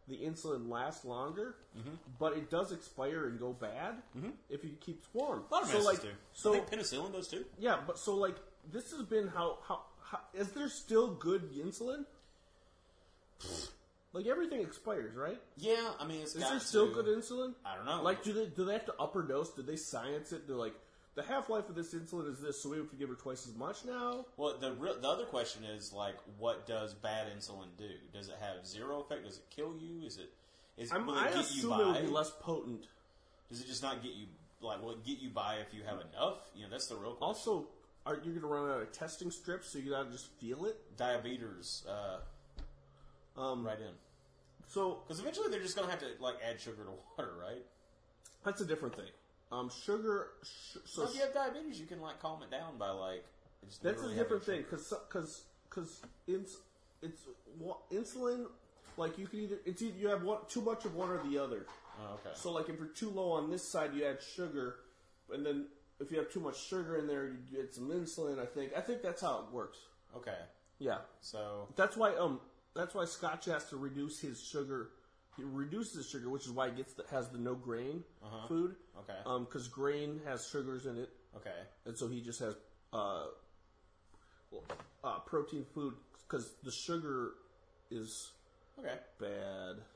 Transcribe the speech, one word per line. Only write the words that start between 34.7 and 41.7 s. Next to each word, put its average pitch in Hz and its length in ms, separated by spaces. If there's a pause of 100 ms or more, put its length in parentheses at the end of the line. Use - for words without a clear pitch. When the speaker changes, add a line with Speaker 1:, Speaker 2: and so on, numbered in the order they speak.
Speaker 2:
will 113 100
it 113 120
get 131 140
you 131 120
by 107 260
if 107 180
you 107 100
have 101 160 (120)
enough? 160 260 (160)
You 104 100
know, 98 60
that's 127 160
the 117 100
real 104 160
question. - 140
Speaker 1:
Also, 208 420 (380)
are 151 180
you 165 80
gonna 165 140
run 143 240
out 127 100
of 110 120
testing 165 380
strips, - 400
so 147 80
you 139 120
gotta 135 200
just 123 180 (120)
feel 131 240
it? - 320
Speaker 2:
Diabetes, 117 880